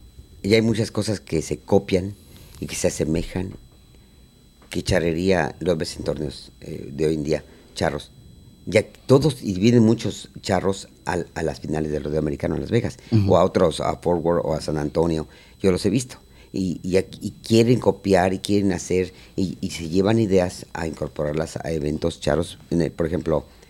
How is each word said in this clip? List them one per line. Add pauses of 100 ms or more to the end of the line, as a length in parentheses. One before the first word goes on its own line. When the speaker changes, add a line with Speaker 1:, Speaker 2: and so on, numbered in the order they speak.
(420)
Speaker 1:
ya
hay
muchas
cosas
que
se
copian (440)
y
que
se
asemejan, (1160)
que
charrería,
lo
ves
en
torneos, (120)
eh,
de
hoy
en
día, (320)
charros. (560)
Ya (240)
todos,
y
vienen
muchos (120)
charros (160)
al,
a
las
finales
del
rodeo
americano
en
Las
Vegas, (160)
Speaker 2:
Ujú.
Speaker 1:
o
a
otros,
a
Fort
Worth
o
a
San
Antonio, (340)
yo
los
he
visto. (400)
Y,
y
aquí,
y
quieren
copiar
y
quieren
hacer, (220)
y,
y
se
llevan
ideas
a
incorporarlas
a
eventos
charros. (120)
En
el,
por
ejemplo, (260)